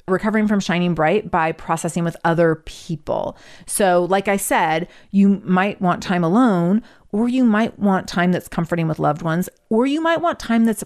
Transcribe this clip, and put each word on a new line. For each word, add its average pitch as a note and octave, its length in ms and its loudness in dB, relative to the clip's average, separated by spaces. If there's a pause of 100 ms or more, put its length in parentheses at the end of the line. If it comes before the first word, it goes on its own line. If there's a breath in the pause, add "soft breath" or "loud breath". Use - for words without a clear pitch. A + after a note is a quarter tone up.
recovering G#3 400 0
from G3+ 140 2
shining F3 320 0
bright D#3+ 360 0
by E3 220 0
processing E3+ 540 -4
with E3+ 180 -4
other E3 320 2 (100)
people. - 720 -8 (280 loud breath)
So F3+ 400 2
like G3 240 0
I G3 80 0
said, F3+ 500 0 (240 loud breath)
you G3 320 4
might F#3 380 0
want F3+ 200 0
time F3 220 -2
alone, F#3+ 580 2 (300 loud breath)
or A3 160 0
you B3+ 160 0
might A3 340 2
want F#3+ 300 0
time F3+ 240 0
that's E3+ 160 -2
comforting E3 400 -4
with D#3 120 -4
loved D3+ 220 0
ones, E3+ 280 -4 (200)
or A3 160 2
you C#4+ 140 -2
might E4 220 0
want E4 180 -4
time A3+ 240 0
that's A3+ 220 0